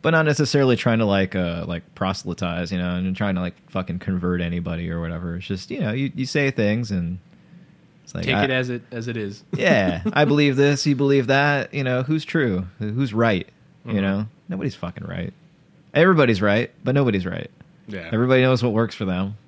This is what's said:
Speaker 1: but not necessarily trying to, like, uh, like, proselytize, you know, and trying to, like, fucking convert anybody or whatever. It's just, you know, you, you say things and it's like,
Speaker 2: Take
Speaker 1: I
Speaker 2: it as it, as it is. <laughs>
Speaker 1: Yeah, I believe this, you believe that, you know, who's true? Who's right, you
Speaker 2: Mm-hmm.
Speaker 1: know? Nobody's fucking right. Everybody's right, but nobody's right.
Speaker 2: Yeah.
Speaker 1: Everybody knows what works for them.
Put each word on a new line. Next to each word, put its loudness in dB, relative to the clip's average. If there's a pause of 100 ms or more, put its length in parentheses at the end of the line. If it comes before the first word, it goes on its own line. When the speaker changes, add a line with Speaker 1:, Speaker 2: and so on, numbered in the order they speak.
Speaker 1:
but 0
not 4
necessarily 4
trying 2
to, 2
like, 2
uh, -2
like, -8
proselytize, -4
you -2
know, -2
and -2
trying -2
to, -2
like, -6 (160)
fucking -4
convert -2
anybody -4
or -4
whatever. -6
It's -12
just, -8
you -8
know, -2
you, -4
you -4
say 0
things 0
and -4 (880)
it's -20
like, -6
Speaker 2:
Take 0
Speaker 1:
I 2
Speaker 2:
it 0
as -2
it, -6
as -8
it -4
is. -8
<laughs> -6
Speaker 1:
Yeah, 0 (100)
I 4
believe 2
this, 2
you 2
believe 2
that, 2
you -4
know, 0
who's -2
true? 0 (100)
Who's -4
right, 2 (380)
you -6
Speaker 2:
Mm-hmm. 2
Speaker 1:
know? 0 (200)
Nobody's -4
fucking -10
right. -8 (600)
Everybody's 6
right, 2 (140)
but 0
nobody's 2
right. -8 (380)
Speaker 2:
Yeah. -10
Speaker 1:
Everybody 4
knows 4
what 0
works 0
for -6
them. -2 (100)